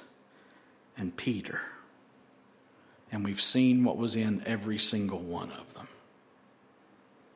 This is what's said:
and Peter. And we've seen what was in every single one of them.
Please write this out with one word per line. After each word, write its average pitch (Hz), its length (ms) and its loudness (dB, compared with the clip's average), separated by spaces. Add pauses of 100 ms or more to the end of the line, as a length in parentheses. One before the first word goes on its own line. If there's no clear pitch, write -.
(960)
and 90 200 -8
Peter. - 460 -6 (1500)
And 104 140 -4
we've 98 180 -2
seen 127 400 6
what 117 140 4
was 113 180 -2
in 107 320 0
every 107 320 -2
single 98 400 0
one 87 340 -8
of - 220 -16
them. - 140 -16 (1500)